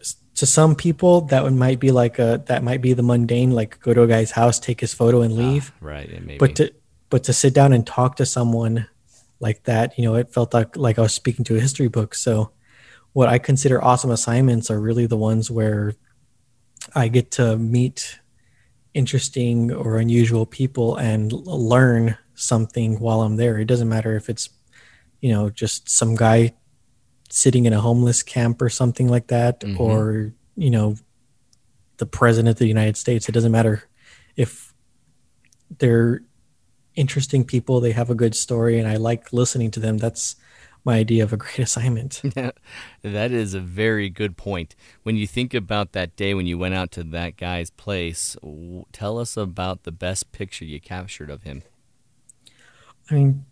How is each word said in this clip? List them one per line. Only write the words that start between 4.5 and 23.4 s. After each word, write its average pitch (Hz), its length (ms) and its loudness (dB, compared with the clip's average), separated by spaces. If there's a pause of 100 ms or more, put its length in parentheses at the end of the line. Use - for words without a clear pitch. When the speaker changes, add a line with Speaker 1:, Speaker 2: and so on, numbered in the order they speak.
Speaker 1:
take - 220 -6
his - 140 -6
photo 120 280 4
and 113 100 0
Speaker 2:
Ah, 110 40 -2
Speaker 1:
leave. 135 440 -2
Speaker 2:
right, 73 300 -12
yeah, 85 100 -14
maybe. 71 200 -12
Speaker 1:
But 131 160 4
to, - 180 0 (360)
but 127 140 0
to 127 80 0
sit 131 220 2
down 139 180 6
and 117 140 4
talk 127 300 -2
to 135 100 -2
someone 117 600 -2 (520)
like 110 240 -4
that, 117 340 0
you 120 60 0
know, 113 120 2
it 120 160 -2
felt 120 220 -2
like, 113 220 0
like 123 220 0
I 117 40 4
was 110 120 2
speaking 120 320 -4
to 113 100 0
a 110 40 0
history 135 280 0
book. 113 260 -4
So 110 380 -2 (600)
what 127 160 4
I 123 100 4
consider 131 440 0
awesome 123 280 2
assignments 117 600 0
are 107 100 -2
really 117 260 0
the 113 100 -2
ones 110 340 0
where 107 440 -2 (1000)
I 127 140 0
get 120 240 0
to 117 240 0
meet 120 600 -2 (760)
interesting 120 760 -2
or 113 260 -2
unusual 117 480 2
people 127 500 -2
and 110 360 -2
l-, 135 360 -4
learn 117 480 4 (180)
something 110 640 -2
while 113 220 0
I'm 110 140 -2
there. 113 220 0